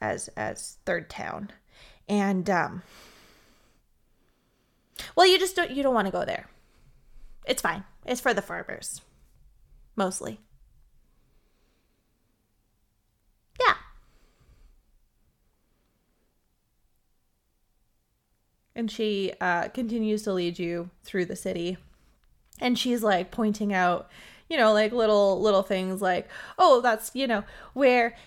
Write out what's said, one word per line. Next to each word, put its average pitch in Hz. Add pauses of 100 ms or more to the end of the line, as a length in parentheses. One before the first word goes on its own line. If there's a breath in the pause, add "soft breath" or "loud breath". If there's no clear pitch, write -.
as, -
as - (100)
Third 165
Town. - (580 soft breath)
And, 196
um, 175 (2250 loud breath)
well, 359
you 370
just 370
don't, 339
you 277
don't 262
wanna 196
go 175
there. - (1000)
It's 175
fine. 170 (240)
It's 247
for 269
the 202
farmers. - (960)
Mostly. 190 (3250)
Yeah. 494 (4000)
And 233
she, 202
uh, 175
continues 220
to 202
lead 175
you 170 (140)
through 180
the 190
city. 185 (840)
And 247
she's, 240
like, 185
pointing 208
out, 180 (400 loud breath)
you 330
know, 220
like, 214
little, 208
little 196
things 185
like, 185 (300 loud breath)
"Oh, 302
that's, 233
you 262
know, 214 (300 loud breath)
where, 247 (100)